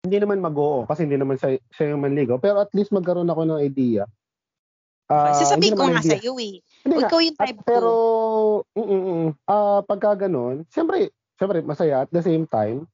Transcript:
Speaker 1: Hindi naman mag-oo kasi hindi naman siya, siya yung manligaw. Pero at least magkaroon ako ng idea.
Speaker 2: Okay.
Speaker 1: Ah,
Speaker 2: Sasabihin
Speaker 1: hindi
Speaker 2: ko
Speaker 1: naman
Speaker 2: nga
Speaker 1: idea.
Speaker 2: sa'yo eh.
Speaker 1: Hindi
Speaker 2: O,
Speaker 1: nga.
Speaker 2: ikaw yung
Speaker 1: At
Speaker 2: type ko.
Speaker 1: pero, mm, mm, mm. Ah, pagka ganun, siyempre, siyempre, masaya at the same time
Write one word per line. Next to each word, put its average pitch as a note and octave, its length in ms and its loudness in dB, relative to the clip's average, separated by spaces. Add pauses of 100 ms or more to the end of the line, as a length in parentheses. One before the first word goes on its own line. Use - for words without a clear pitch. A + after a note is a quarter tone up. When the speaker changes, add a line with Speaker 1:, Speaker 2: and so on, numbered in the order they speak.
Speaker 1:
Hindi G3+ 160 0
naman G3+ 160 0
mag-oo D3 480 -2
kasi D#3+ 160 -2
hindi C#3+ 160 0
naman C3+ 160 0
siya, C3 240 -2 (160)
siya D3+ 160 -2
yung D3 160 -4
manligaw. C#3 320 0
Pero G3+ 240 2
at G3+ 80 -4
least G3+ 240 -2
magkaroon F3 320 -2
ako D#3+ 160 0
ng D#3+ 180 0
idea. B2+ 460 0 (1000)
Speaker 2:
Okay. D3 260 2
Speaker 1:
Ah, - 20 2
Speaker 2:
Sasabihin D3 400 4
Speaker 1:
hindi - 0 -
Speaker 2:
ko G3+ 80 0
Speaker 1:
naman E3+ 140 2
Speaker 2:
nga - 60 0
Speaker 1:
idea. D#3 120 4
Speaker 2:
sa'yo A#3 240 -4
eh. G#3+ 160 -8 (280)
Speaker 1:
Hindi C4+ 120 0
Speaker 2:
O, D#4+ 80 0
Speaker 1:
nga. A3 80 0
Speaker 2:
ikaw E4 80 2
yung E4 160 0
Speaker 1:
At - 80 -4
Speaker 2:
type A#3 160 -4
ko. - 80 -10
Speaker 1:
pero, A#3 240 2 (800)
mm, G#3+ 160 -6
mm, F#3+ 160 0
mm. E3 260 -2 (180)
Ah, G3+ 360 2
pagka G#3 340 0
ganun, D3 540 -2
siyempre, E4 400 0 (240)
siyempre, G3 280 -2
masaya C#3+ 440 0
at - 40 -20
the E3+ 120 0
same D#3+ 240 0
time A2+ 460 -2